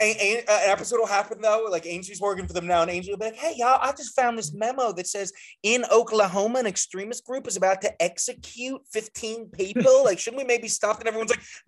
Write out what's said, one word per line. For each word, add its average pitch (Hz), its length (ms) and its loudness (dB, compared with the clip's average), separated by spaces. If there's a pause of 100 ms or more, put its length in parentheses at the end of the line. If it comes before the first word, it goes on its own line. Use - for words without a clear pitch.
A, 214 120 2
a, 208 260 0
an 202 320 2
episode 202 260 0
will 226 100 2
happen, 202 360 -2
though. 220 280 2
Like, 165 140 -2
Ainsley's 175 380 -10
working 190 240 -2
for 175 80 -8
them 175 120 -4
now, 175 140 4
and 170 100 2
Ainsley 180 220 -6
will 196 60 -6
be 220 80 -6
like, 226 100 -8
"Hey, 311 180 -4
y'all, 247 280 4
I 262 100 0
just - 240 -14
found 240 220 2
this 170 160 -8
memo 233 380 -2
that 180 140 -8
says 196 240 -6 (320)
in 233 300 2
Oklahoma, 220 680 4
an 226 60 0
extremist 196 600 -6
group 269 200 -8
is 196 120 -4
about 190 240 2
to 202 200 -2
execute 247 760 -6 (100)
fifteen 220 600 -8
people. 247 560 6
Like, 185 120 2
shouldn't 240 220 -6
we 269 60 -6
maybe 240 220 0
stop?" 214 320 0
And 226 60 -4
everyone's 220 240 -2
like, - 120 -4 (260)